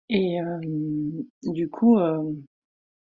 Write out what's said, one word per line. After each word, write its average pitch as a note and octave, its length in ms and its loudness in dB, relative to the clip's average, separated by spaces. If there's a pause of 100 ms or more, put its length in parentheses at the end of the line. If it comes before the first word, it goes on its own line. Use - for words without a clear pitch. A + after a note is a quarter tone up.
Et, F3+ 320 2
euh, E3+ 180 -4 (840)
du E3 260 -2
coup, A3+ 300 6
euh, D#3+ 240 0 (920)